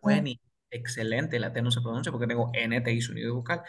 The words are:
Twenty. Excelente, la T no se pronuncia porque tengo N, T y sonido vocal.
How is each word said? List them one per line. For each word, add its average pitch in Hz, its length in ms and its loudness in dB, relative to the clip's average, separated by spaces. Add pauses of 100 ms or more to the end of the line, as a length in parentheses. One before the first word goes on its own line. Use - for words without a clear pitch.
Twenty. 147 380 4 (300)
Excelente, 120 680 -2
la 113 140 -2
T 120 80 -2
no 123 100 2
se 117 100 2
pronuncia 120 300 -2
porque 123 160 -2
tengo 117 260 2
N, 117 280 2
T 117 100 0
y 117 100 2
sonido 117 340 -4
vocal. 147 340 -2